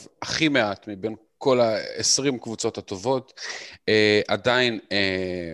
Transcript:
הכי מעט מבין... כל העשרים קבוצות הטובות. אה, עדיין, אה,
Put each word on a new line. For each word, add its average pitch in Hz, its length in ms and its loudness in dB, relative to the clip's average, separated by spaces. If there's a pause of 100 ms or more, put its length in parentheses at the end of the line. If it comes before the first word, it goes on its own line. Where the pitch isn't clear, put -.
(220)
הכי - 260 0
מעט 110 400 0
מבין... 104 260 -6 (240)
כל 127 220 4
העשרים 113 800 0
קבוצות 110 400 -6
הטובות. 110 640 -4 (480)
אה, 107 400 6
עדיין, 120 500 2 (140)
אה, 98 60 0 (560)